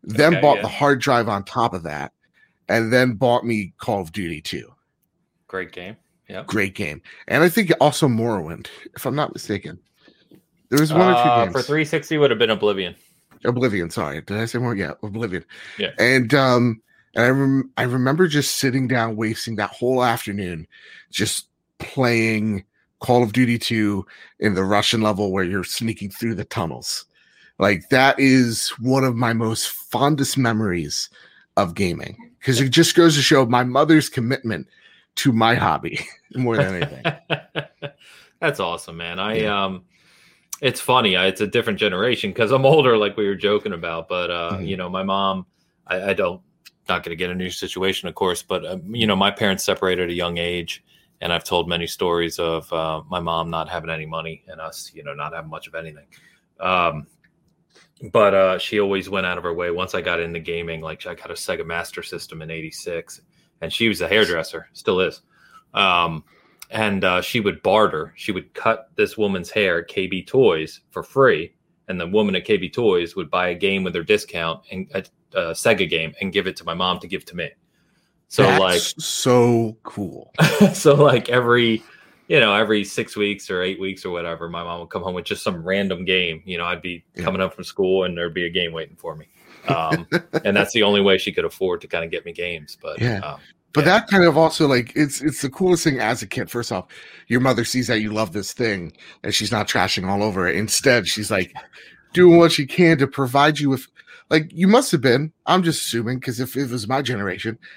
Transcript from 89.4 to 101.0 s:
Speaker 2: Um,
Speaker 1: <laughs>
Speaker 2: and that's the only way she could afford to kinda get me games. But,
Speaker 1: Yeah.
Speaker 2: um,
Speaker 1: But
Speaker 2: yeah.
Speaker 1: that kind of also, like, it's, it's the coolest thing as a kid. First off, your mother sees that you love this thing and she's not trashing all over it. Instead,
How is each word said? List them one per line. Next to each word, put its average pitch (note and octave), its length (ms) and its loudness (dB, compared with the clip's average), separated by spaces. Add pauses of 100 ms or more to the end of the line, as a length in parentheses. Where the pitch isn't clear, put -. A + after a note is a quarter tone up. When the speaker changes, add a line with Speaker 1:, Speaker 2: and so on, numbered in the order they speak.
Speaker 2:
Um, E2 380 -2 (180)
Speaker 1:
<laughs> - 180 -6
Speaker 2:
and G2+ 140 0
that's G2+ 160 0
the A2 100 4
only G2+ 160 4
way G2 180 4
she F#2 140 -4
could E2+ 140 -2
afford F2+ 360 -4
to D#2 60 -20
kinda E2+ 200 -6
get E2 180 -8
me E2+ 80 -12
games. E2+ 480 -10
But, D#2 180 -12
Speaker 1:
Yeah. A2+ 200 -2
Speaker 2:
um, D2 200 -12 (340)
Speaker 1:
But D3+ 120 2
Speaker 2:
yeah. F#3+ 140 6
Speaker 1:
that A3 100 -6
kind F#3+ 160 6
of D3+ 120 6
also, D#3+ 300 4
like, B2 280 2
it's, C#3 260 0
it's C#3+ 200 -2
the C#3 80 -4
coolest F3+ 360 0
thing C3+ 140 2
as A2+ 220 -2
a G2+ 60 -10
kid. G#2 240 -6
First A#2+ 220 -6
off, F#2 140 -6 (400)
your A#2+ 120 0
mother B2 240 2
sees B2 240 -2
that A2+ 140 0
you G#2+ 100 -4
love G#2+ 220 -2
this G2 180 -6
thing G2 400 -4 (320)
and G#2 100 -4
she's G#2 200 -2
not G#2+ 160 0
trashing F#2 400 0
all G2+ 120 0
over F#2+ 280 0
it. D2+ 80 -2
Instead, A2 500 2